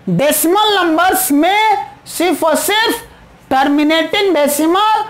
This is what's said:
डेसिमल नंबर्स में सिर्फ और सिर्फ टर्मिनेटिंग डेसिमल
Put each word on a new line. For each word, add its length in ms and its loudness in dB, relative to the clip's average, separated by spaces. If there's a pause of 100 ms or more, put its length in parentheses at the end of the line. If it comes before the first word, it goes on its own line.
(100)
डेसिमल 640 0
नंबर्स 560 0
में 540 2 (220)
सिर्फ 360 -2
और 120 2
सिर्फ 460 -2 (480)
टर्मिनेटिंग 840 0
डेसिमल 760 0